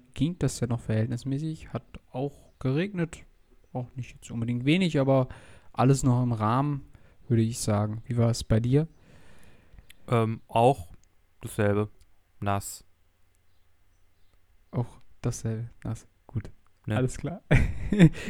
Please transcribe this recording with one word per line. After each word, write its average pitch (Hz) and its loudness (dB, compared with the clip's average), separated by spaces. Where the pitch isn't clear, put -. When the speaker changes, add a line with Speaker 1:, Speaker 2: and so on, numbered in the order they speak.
Speaker 1:
ging 165 -2
das - -2
ja 120 -2
noch 120 -4
verhältnismäßig. 135 -4
Hat - -8
auch 135 -8
geregnet. 165 -4
Auch 127 -8
nicht 123 -10
jetzt - -18
unbedingt 120 -4
wenig, 156 2
aber 135 4
alles 131 4
noch 127 4
im 123 0
Rahmen, 127 0
würde 113 4
ich 117 -2
sagen. 107 -2
Wie 120 -6
war 117 4
es - -4
bei 113 2
dir? 135 2
Speaker 2:
Ähm, 113 0
auch 123 2
dasselbe. 104 0
Nass. 101 -6
Speaker 1:
Auch - -6
dasselbe. 117 -6
Nass. 117 -10
Gut. - -10
Speaker 2:
Ne? 107 -2
Speaker 1:
Alles 127 -2
klar. 165 -8
<laughs> 190 8